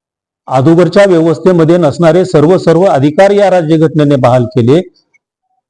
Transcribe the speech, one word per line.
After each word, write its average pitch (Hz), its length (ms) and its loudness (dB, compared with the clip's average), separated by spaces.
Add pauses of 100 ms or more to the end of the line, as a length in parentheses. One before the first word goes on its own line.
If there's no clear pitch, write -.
(480)
अगोदरच्या 165 580 0
व्यवस्थेमध्ये 170 720 0
नसणारे 170 480 0
सर्व, 170 320 0
सर्व 165 260 0
अधिकार 156 460 0
या 202 200 0
राज्यघटनेने 156 680 0
बहाल 127 300 0
केले, 123 360 0 (880)